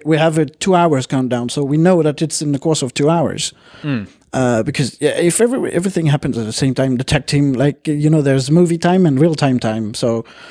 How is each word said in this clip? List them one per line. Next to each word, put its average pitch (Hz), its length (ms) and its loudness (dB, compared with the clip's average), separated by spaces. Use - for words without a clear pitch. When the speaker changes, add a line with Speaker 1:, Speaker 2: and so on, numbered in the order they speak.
Speaker 1:
we 151 120 2
have 160 200 2
a 156 80 2
two 185 300 -2
hours 160 320 2
countdown, 123 420 -2
so 147 140 -4
we 139 140 0
know 170 260 4
that 151 180 -2
it's 156 200 -4
in 147 100 -2
the 139 80 -2
course 156 220 0
of 127 120 -4
two 143 160 0
hours. 147 440 -2
Speaker 2:
Mm. 123 260 -6
Speaker 1:
Uh, 123 280 0
because, - 360 -4
yeah, 143 120 0
if 170 280 0
every, 233 340 0
everything 175 340 -2
happens 143 320 -2
at 110 80 -4
the 110 40 -6
same 131 220 -2
time, 131 240 0
the 127 60 -4
tech 151 240 -2
team, 143 260 0
like, 135 340 -2
you 151 220 0
know, 156 140 4
there's 135 260 0
movie 170 300 2
time 180 260 4
and 135 140 2
real-time 143 400 2
time, 110 340 -4
so 117 320 -2